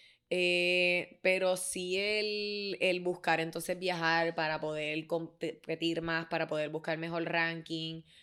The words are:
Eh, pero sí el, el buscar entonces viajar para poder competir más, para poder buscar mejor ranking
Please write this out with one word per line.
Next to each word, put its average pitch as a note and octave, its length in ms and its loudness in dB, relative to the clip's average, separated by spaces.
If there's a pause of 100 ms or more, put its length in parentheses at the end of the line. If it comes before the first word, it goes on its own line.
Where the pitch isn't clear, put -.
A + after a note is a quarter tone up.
(300)
Eh, F3+ 920 2
pero F#3 340 4
sí F3+ 400 -2
el, G#3 840 -2
el F3+ 200 2
buscar F3 380 0
entonces E3 400 -4
viajar E3 560 2
para D#3 240 0
poder D3+ 480 -4
competir E3 960 -2
más, E3 260 -2
para D#3+ 200 0
poder D3+ 220 -2
buscar D#3+ 280 -4
mejor E3 260 -2
ranking E3 800 -2 (200)